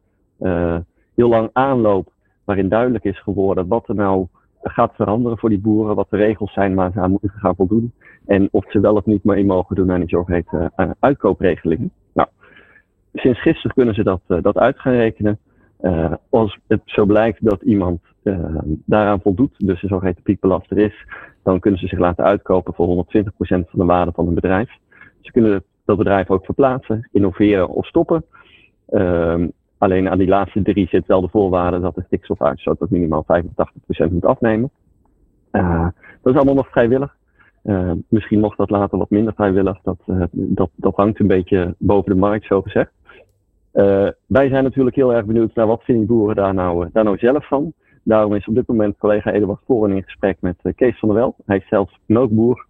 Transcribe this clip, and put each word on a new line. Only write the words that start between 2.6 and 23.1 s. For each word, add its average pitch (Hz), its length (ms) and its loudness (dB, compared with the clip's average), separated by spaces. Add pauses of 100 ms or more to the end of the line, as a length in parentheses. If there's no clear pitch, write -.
duidelijk 117 340 0
is 98 180 -6
geworden 95 460 -2
wat 113 220 -4
er 107 60 -4
nou 95 320 -2 (340)
gaat 113 340 -2
veranderen 113 420 -2
voor 117 120 0
die 101 100 0
boeren, 107 360 0
wat 98 140 -4
de 101 80 -2
regels 104 360 0
zijn 98 220 0
waar 92 160 0
ze 95 80 -6
aan 90 120 0
moeten 98 180 -2
gaan 92 260 -2
voldoen 110 380 0 (320)
en 98 260 2
of 98 180 0
ze 107 100 0
wel 104 160 4
of 101 100 -2
niet 104 180 0
mee 101 220 2
mogen 92 300 0
doen 95 160 0
aan 90 80 0
die 87 100 -4
zogeheten, 87 680 -2
eh, 92 140 -2 (100)
uitkoopregelingen. 92 920 0 (220)
Nou, - 160 0 (840)
sinds - 280 0
gisteren - 340 -2
kunnen 120 200 2
ze 104 80 -2
dat, 95 240 0
eh, 90 140 0
dat 101 160 0
uit 123 220 2
gaan 131 140 -2
rekenen. 107 460 0 (400)
Eh, 82 340 -2 (160)
als 110 280 0 (100)
het 107 180 0
zo - 200 0
blijkt 107 400 2
dat 101 160 0
iemand, 90 400 0 (220)
eh, 98 120 -2 (500)
daaraan 104 360 0
voldoet, 104 360 0
dus 95 260 -2
een 95 60 -4
zogeheten 92 340 -4
piekbelaster 92 540 -2
is, 104 280 0 (380)
dan 92 160 0
kunnen 98 200 0
ze 98 80 -6
zich 90 120 -4
laten 87 240 0
uitkopen 95 500 0
voor 85 120 -2
honderdtwintig 90 500 -2